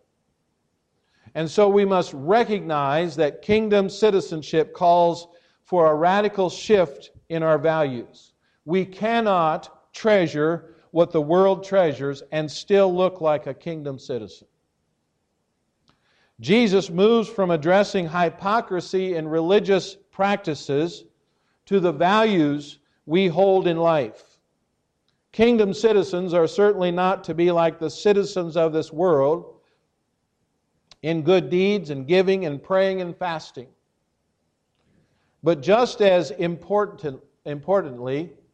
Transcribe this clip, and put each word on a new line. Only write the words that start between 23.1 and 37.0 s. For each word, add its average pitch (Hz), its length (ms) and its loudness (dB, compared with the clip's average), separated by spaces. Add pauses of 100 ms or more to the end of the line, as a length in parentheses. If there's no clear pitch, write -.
hold 185 400 2
in 165 100 0
life. 160 640 -2 (960)
Kingdom 220 420 2
citizens 185 580 0
are 165 140 2
certainly 202 460 0
not 185 320 -2
to 165 100 -8
be 175 160 2
like 165 300 0
the 156 100 -6
citizens 190 640 -2
of 165 160 0
this 156 200 -4
world 160 680 0 (1400)
in 160 200 -4
good 170 280 2
deeds 185 400 -2
and 135 160 -10
giving 185 400 0
and 143 160 -8
praying 190 380 -2
and 170 160 -10
fasting. 156 500 -10 (1800)
But 156 180 0
just 214 400 2
as 185 320 4
important, 170 880 -6 (240)